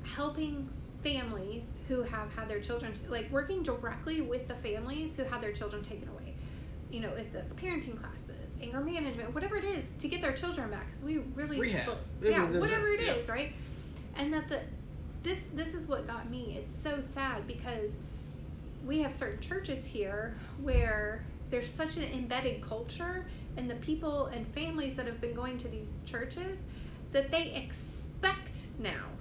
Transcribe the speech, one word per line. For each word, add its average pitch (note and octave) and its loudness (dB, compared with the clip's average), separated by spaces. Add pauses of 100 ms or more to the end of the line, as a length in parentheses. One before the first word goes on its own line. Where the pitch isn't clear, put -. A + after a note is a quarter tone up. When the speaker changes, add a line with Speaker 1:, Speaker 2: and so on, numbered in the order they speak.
Speaker 1:
helping C#4+ 0 (340)
families A#3 -2
who B3+ 4
have A3 -2
had A3 -4
their G#3+ 0
children, A#3 0
t-, - -6
like, A3+ -2
working D4+ 2
directly A#3+ 0
with B3 0
the B3 -2
families B3+ -2
who C#4 2
had B3 0
their G#3+ 0
children G#3 -2
taken G3+ -6
away. - -8 (580)
You A#3 -2
know, G3+ -2
if A3+ -4
that's - -4
parenting C4+ -2
classes, - -8
anger B3+ -2
management, C#4 0
whatever G4 0
it F#4+ 2
is, F#4+ 2 (140)
to - -2
get F4 0
their C#4+ 4
children D4+ 0
back, - -4
'cause - -8
we D4+ 2 (180)
really D4 0
Speaker 2:
Rehab. G#3 4
Speaker 1:
bu-, A#3+ 0 (280)
Speaker 2:
There's G#3+ 10
Speaker 1:
yeah, F#3+ 10
Speaker 2:
a, E3 6
there's E3+ 4
a, - 8
Speaker 1:
whatever G#3 6
it G#3 6
Speaker 2:
yeah. - 6
Speaker 1:
is, - 2
right? C4+ 0 (640)
And D4 2
that D4+ 2
the, C#4+ 2 (640)
this, F4+ 2 (140)
this D#4+ 0
is D#4 -2
what C#4 0
got A3+ -4
me. A#3+ -4
It's - -6
so C#4+ 0
sad C4+ -2
because A#3 -2 (960)
we D4 4
have C#4 2
certain A3+ -2
churches D#4 -2
here G#3+ 0 (260)
where A3 6 (240)
there's A#3+ 2
such D#4+ 0
an D#4+ 2
embedded B3+ 0
culture, E4+ -2 (320)
and B3+ 0
the A#3+ -2
people D4 2
and A3+ -2
families D4+ 0
that A#3 0
have A#3 -4
been A#3+ 0
going B3 -2
to A#3 -4
these A3 -4
churches, F4 -4 (520)
that C4+ 6
they D#4+ 2
expect - 0 (100)
now. D#3 -2 (160)